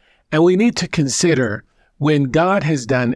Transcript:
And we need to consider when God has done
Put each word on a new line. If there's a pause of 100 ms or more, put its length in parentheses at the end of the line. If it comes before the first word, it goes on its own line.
(320)
And
we
need
to
consider (340)
when
God
has
done